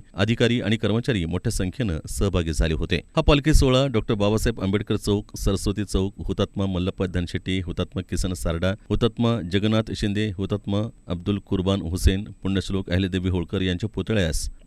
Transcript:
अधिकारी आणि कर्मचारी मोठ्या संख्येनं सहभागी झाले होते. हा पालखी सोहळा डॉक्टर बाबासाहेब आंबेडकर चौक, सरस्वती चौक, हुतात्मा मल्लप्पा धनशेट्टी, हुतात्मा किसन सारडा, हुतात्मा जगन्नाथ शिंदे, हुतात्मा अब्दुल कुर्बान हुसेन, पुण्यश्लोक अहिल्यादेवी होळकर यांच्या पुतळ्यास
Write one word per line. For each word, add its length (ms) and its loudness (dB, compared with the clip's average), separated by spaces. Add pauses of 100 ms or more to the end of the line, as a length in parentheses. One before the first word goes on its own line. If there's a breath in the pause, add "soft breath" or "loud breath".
(140 soft breath)
अधिकारी 480 2
आणि 160 0
कर्मचारी 480 0
मोठ्या 260 -2
संख्येनं 460 -2 (120)
सहभागी 440 0
झाले 200 2
होते. 280 0 (140)
हा 60 2
पालखी 320 4
सोहळा 340 6
डॉक्टर 260 0
बाबासाहेब 480 2
आंबेडकर 340 0
चौक, 420 0
सरस्वती 460 0
चौक, 340 -2
हुतात्मा 480 -2
मल्लप्पा 400 -2
धनशेट्टी, 540 -2
हुतात्मा 500 -4
किसन 240 -2
सारडा, 380 -2 (180)
हुतात्मा 520 2
जगन्नाथ 540 0
शिंदे, 420 -2
हुतात्मा 440 -4 (260)
अब्दुल 300 -2
कुर्बान 440 0
हुसेन, 420 2 (200)
पुण्यश्लोक 460 -2
अहिल्यादेवी 400 0
होळकर 320 -2
यांच्या 280 -2
पुतळ्यास 600 0 (180)